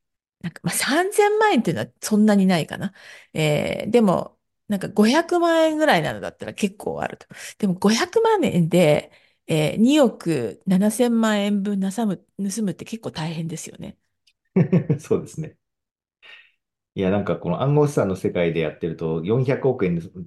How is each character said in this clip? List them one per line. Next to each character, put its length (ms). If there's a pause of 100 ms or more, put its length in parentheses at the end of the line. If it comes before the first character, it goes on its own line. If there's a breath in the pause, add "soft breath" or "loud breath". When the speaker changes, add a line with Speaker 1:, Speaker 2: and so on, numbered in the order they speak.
(420)
Speaker 1:
ー、 20
な 60
ん 40
か、 100
ま 80
あ、 20
三 400
千 240
万 160
円 60
っ 40
て 80
い 20
う 40
の 60
は 40 (140)
そ 160
ん 80
な 100
に 120
な 120
い 80
か 100
な。 160 (400 loud breath)
え 540
ー、 40
で 100
も、 360 (300)
な 100
ん 20
か 100
五 180
百 320
万 280
円 100
ぐ 80
ら 120
い 40
な 120
の 80
だ 80
っ 80
た 100
ら 60
結 240
構 240
あ 60
る 100
と。 100 (320 loud breath)
で 80
も 80
五 160
百 300
万 220
円 240
で、 440 (340 soft breath)
え 300
ー、 40
二 200
億 680
七 240
千 320
万 200
円 200
分 180
な 120
さ 160
む-、 100 (220)
盗 240
む 80
っ 20
て 120
結 160
構 100
大 200
変 160
で 100
す 120
よ 80
ね。 200 (580)
Speaker 2:
<laughs> 440
そ 180
う 40
で 60
す 120
ね。 160 (1400 loud breath)
い 40
や、 100
な 80
ん 60
か 100
こ 140
の 120
暗 140
号 120
資 60
産 140
の 80
世 160
界 220
で 80
や 100
っ 80
て 80
る 80
と、 280
四 200
百 240
億 180
円 160
盗-、 60 (200)